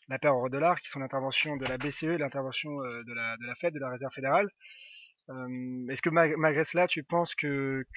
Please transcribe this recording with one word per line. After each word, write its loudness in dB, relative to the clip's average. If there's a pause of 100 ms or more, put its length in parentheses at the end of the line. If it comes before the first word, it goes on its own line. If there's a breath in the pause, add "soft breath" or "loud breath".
la -4
paire 4
euro-dollar, 2
qui -10
sont -8
l'intervention 0
de -4
la -2
B -4
C -4
E 2
et 0
l'intervention, -4 (120)
euh, -6
de -12
la, -4
de -12
la -8
Fed, 0
de -8
la -4
Réserve -6
fédérale. 2 (800 loud breath)
Euh, -6
est-ce -6
que 2
ma-, 6
malgré 4
cela, 4
tu 0
penses 0
que, -2 (120)